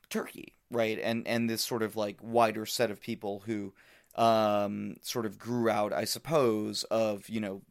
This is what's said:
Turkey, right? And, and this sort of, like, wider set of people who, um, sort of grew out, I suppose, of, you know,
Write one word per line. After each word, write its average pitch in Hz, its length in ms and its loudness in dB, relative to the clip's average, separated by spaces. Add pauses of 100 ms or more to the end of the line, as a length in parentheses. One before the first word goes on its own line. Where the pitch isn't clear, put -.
Turkey, - 440 -8 (180)
right? 110 320 0
And, 113 240 -2
and 117 240 0
this 113 120 -2
sort 117 200 -2
of, 107 140 -4
like, 104 260 -4
wider 110 420 2
set 107 280 0
of 95 80 -12
people 104 460 -6
who, 104 260 -4 (420)
um, 104 880 2
sort 113 240 -4
of 101 100 -8
grew 113 320 0
out, 104 240 2
I 110 120 0
suppose, 107 800 0
of, 107 440 0
you 110 120 -4
know, 98 300 -6